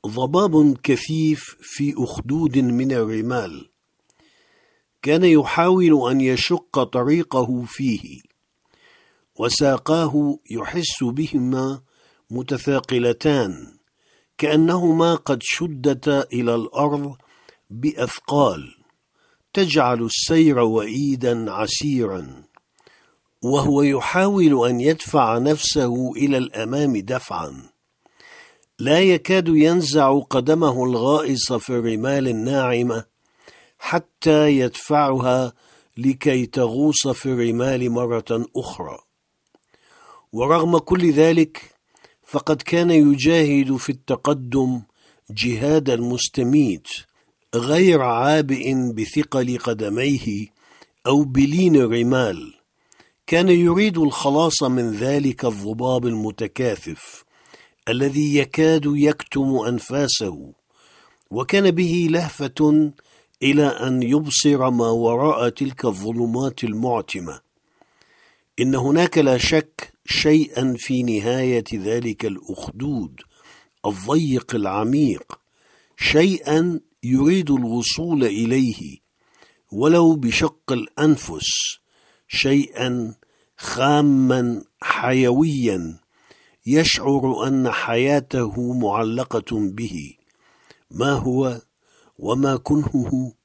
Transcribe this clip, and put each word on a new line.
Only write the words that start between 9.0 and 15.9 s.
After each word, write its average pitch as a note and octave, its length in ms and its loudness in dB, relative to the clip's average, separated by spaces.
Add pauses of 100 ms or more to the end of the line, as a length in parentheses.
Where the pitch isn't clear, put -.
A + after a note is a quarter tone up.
وساقاه D3 1000 0 (120)
يحس C3+ 520 -6
بهما C3 800 -2 (500)
متثاقلتان، B2 1400 -2 (720)
كأنهما E3 760 2
قد C#3 280 -4
شدتا C#3 920 -2